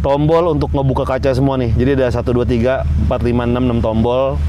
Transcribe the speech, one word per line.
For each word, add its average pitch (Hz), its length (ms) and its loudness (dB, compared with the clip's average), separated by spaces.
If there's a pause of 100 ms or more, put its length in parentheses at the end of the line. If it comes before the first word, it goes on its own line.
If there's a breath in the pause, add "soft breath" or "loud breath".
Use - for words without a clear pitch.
tombol 156 480 2
untuk 143 240 -2
ngebuka 135 320 0
kaca 135 240 0
semua 135 240 0
nih. 123 160 0
Jadi 127 240 2
ada 131 160 2
satu, 120 240 -2
dua, 120 80 2
tiga, 123 400 0 (240)
empat, 123 160 -2
lima, 120 240 0
enam, 123 160 0
enam 120 160 0
tombol. 120 560 0 (140)